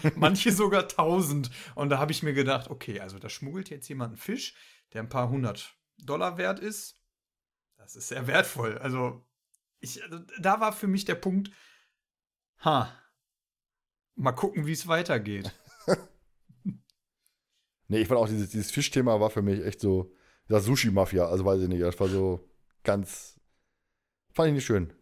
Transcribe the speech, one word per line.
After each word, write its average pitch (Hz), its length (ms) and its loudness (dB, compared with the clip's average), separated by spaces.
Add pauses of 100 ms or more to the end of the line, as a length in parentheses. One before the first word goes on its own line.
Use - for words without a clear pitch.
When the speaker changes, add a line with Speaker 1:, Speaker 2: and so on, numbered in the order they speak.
Speaker 1:
<laughs> 151 100 4
Manche 190 380 4
sogar 196 340 4
tausend. 156 640 2 (240)
Und 143 140 -2
da 139 100 2
hab 147 120 0
ich 160 120 -4
mir 151 120 0
gedacht, 135 340 0
okay, 120 320 -10
also 95 180 -12
da 98 120 -12
schmuggelt 175 400 -10
jetzt 143 180 -14
jemand 127 220 -6
einen 113 80 -16
Fisch, - 360 -8 (380)
der 110 100 -8
ein 117 60 -8
paar 123 220 -2
hundert 123 440 -4 (220)
Dollar 170 400 -4
wert 185 240 -2
ist. - 400 -10 (800)
Das - 180 -20
ist - 120 -10
sehr 120 180 -8
wertvoll. 131 500 0
Also, 127 480 -4 (560)
ich, - 240 -12
also 165 140 -14 (200)
da 196 220 4
war 220 140 2
für 214 120 -6
mich 196 200 2
der 180 80 0
Punkt, 196 360 0 (1120)
ha, 143 300 2 (1200)
mal 131 160 0
gucken, 165 340 -2
wie 156 60 -2
es 160 140 -6
weitergeht. 107 680 -2 (340)
<laughs> 196 120 4 (1900)
Speaker 2:
Nee, 110 120 2
ich 110 80 2
fand 127 100 4
auch, 110 100 4
dieses, 104 220 -2
dieses 107 200 -4
Fischthema 123 500 2
war 107 100 4
für 107 120 -2
mich 101 220 0
echt 101 160 -6
so, 92 320 2 (360)
das 107 160 4
Sushi-Mafia, 98 640 2
also 92 180 2
weiß 98 180 4
ich 92 60 0
nicht, 90 140 0
das 87 180 0
war 98 80 2
so 95 400 -2 (340)
ganz, - 560 -4 (920)
fand - 160 4
ich 147 60 2
nicht 135 120 -2
schön. 92 360 2